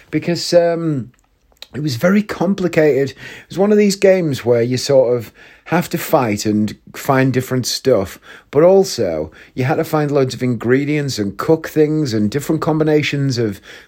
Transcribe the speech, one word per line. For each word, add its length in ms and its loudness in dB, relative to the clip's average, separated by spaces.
because, 420 -4
um, 580 0
it 60 -6
was 160 -4
very 260 2
complicated. 880 0
It 380 -20
was 80 -10
one 160 2
of 40 4
these 200 2
games 480 2
where 160 2
you 160 -2
sort 400 2
of 160 -10
have 220 -2
to 100 -6
fight 480 0
and 320 -2
find 380 0
different 340 -2
stuff, 540 -2
but 120 0
also 720 2
you 100 -2
had 120 0
to 100 -2
find 260 -2
loads 220 2
of 100 -10
ingredients 720 0
and 200 -4
cook 320 0
things 440 0
and 160 0
different 320 -2
combinations 760 0
of 240 -4